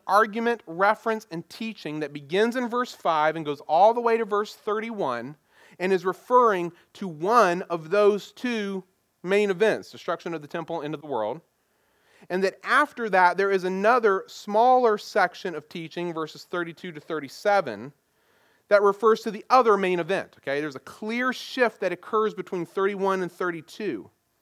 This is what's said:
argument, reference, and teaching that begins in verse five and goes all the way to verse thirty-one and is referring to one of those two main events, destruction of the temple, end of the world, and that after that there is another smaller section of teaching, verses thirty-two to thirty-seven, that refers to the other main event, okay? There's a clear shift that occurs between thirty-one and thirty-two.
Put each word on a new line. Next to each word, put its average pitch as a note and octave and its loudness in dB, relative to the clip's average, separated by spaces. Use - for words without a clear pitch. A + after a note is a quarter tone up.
argument, A3 2
reference, G#3+ 0
and E3 -8
teaching G3+ -10
that D3 -6
begins F3 -2
in B3 -4
verse A#3+ -4
five D#3 0
and D#3+ -6
goes D3 -4
all F#3 4
the A#3+ -2
way A#3 2
to A3+ 0
verse G#3 -4
thirty-one F#3+ -6
and F#3+ 0
is F3+ 0
referring F#3+ 2
to G3+ -10
one F3+ 2
of E3 -8
those G3+ 4
two G3+ -6
main G3+ 2
events, F3+ 0
destruction E3+ -8
of D3+ -8
the D3 -18
temple, E3 -8
end D3+ -6
of D3 -8
the D#3 -18
world, A#2+ -4
and F#3+ -2
that F#3 -2
after A#3+ 0
that F3+ 6
there G3 2
is F#3+ 0
another G3 2
smaller A3+ 2
section F3+ -2
of D3 -12
teaching, F3 -8
verses D#3 -10
thirty-two E3+ -8
to D3 -14
thirty-seven, D3 -4
that G3+ 6
refers G#3+ 2
to A3+ -6
the G#3+ -12
other A#3 6
main F#3 0
event, E3+ -4
okay? C#3+ -6
There's D3 -8
a - -14
clear A#3+ -4
shift - -2
that F#3 -2
occurs G#3+ -2
between F3 -6
thirty-one F#3+ -2
and E3+ -6
thirty-two. E3+ -8